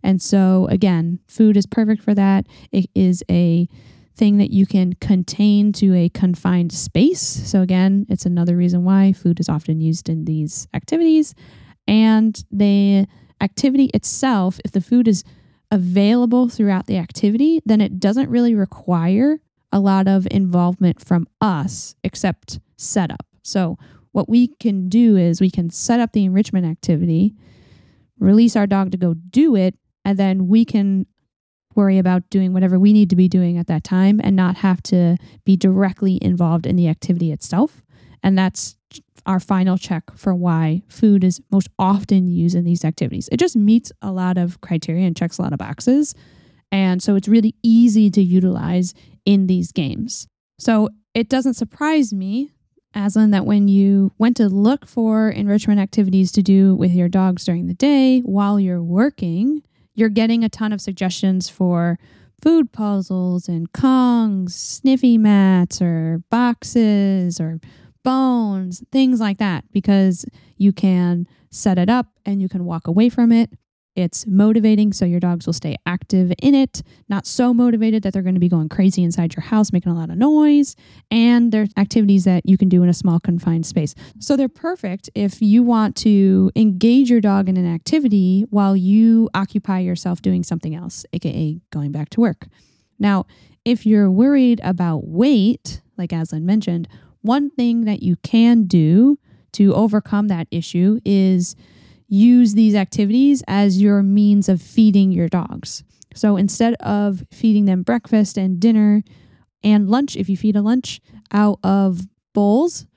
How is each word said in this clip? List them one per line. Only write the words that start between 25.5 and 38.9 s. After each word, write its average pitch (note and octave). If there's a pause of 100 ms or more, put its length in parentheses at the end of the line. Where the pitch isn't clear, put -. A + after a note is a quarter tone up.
set -
up A3+
the G#3
enrichment F#3+
activity, E3+ (840)
release G#3+
our G3+
dog G3
to F#3
go F3
do A#3
it, F#3 (300)
and G3
then F#3+
we A3+
can G3 (680)
worry G3
about F3+
doing F#3
whatever F#3
we G#3
need G#3
to F#3
be F#3
doing F3
at E3+
that D#3+
time F#3+
and G3
not F#3
have F#3
to F3 (260)
be F#3+
directly F#3+
involved E3+
in -
the F3
activity E3+
itself. - (400)
And F#3+
that's - (500)